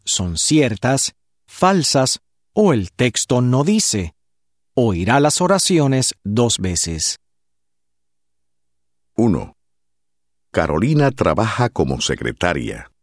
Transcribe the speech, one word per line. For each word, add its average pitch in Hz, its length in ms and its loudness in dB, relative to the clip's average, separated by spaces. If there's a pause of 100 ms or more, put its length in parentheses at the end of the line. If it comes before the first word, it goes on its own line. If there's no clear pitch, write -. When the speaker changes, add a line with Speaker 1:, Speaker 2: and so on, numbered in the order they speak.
Speaker 1:
son 87 320 -4
ciertas, 131 760 0 (340)
falsas 165 760 0 (340)
o 208 180 4
el 101 200 -2
texto 123 500 0
no 127 220 2
dice. 151 500 -2 (600)
Oirá 113 460 2
las 147 220 2
oraciones 160 720 0 (100)
dos 113 340 0
veces. 82 600 -4 (2000)
Speaker 2:
Uno. 104 380 0 (1000)
Carolina 117 600 2
trabaja 110 580 0
como 65 320 -2
secretaria. 60 920 -4 (120)